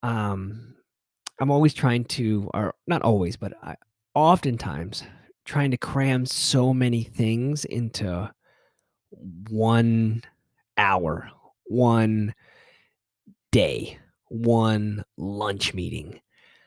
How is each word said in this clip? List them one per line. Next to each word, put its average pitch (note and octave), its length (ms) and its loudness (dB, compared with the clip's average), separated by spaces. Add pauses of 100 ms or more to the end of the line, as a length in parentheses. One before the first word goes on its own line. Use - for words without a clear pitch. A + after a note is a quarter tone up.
Um, G#2+ 720 -6 (680)
I'm C3+ 80 2
always D3 220 6
trying A#2+ 320 2
to, G#2+ 480 -2
or G2+ 220 -2 (120)
not E3+ 140 0
always, G2 380 2
but - 240 -8
I, D#2+ 120 -12 (400)
oftentimes B2 880 0 (440)
trying C#3+ 240 0
to B2 80 0
cram C3 480 0
so B2+ 480 2
many A#2+ 280 2
things A#2 640 -2
into G2 640 -4 (1160)
one A2+ 760 2 (540)
hour, F#2 540 0 (340)
one A2 680 2 (1200)
day, D2 460 0 (300)
one A2 720 2 (140)
lunch G2+ 560 -4
meeting, E2+ 480 -8 (460)